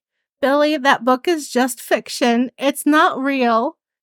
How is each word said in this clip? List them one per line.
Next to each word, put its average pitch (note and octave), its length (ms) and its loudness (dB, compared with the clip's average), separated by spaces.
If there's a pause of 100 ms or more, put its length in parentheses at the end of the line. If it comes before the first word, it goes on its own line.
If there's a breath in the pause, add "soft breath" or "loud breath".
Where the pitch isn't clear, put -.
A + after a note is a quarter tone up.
(420)
"Billy, D4 340 2
that C4 300 0
book B3+ 200 0
is D#4+ 240 -2
just B3 300 -2
fiction. A#3+ 760 -2
It's C#4 280 -2
not D4+ 320 2
real." C4 600 0 (240)